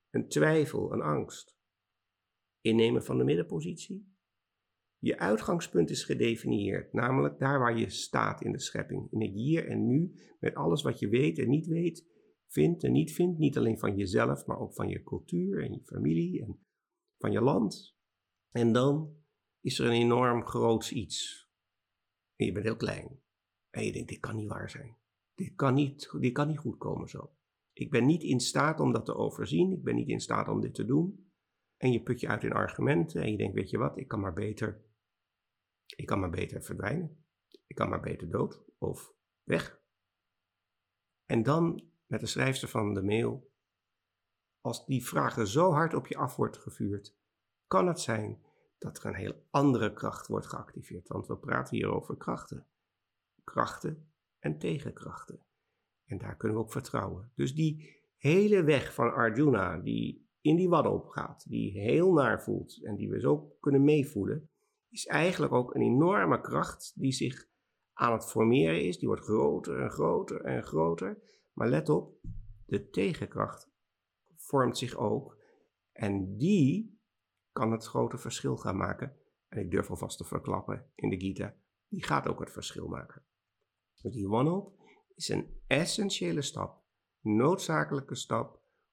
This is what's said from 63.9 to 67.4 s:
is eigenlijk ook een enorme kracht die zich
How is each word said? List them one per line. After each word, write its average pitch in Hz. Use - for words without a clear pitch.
is -
eigenlijk 151
ook 123
een 123
enorme 151
kracht -
die 139
zich -